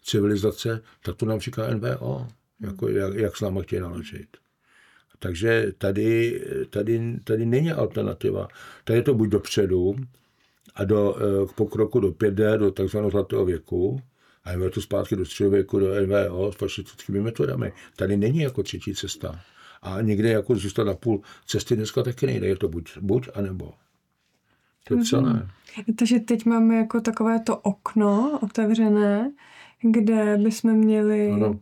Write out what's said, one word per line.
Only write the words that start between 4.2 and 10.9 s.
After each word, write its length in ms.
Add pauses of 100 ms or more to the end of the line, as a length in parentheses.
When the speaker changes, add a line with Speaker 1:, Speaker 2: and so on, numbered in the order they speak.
Speaker 1:
Takže 580
tady, 640 (280)
tady, 540
tady 220
není 260
alternativa. 760 (360)
Tady 160
je 40
to 100
buď 160
dopředu 680 (800)
a 80
do, 340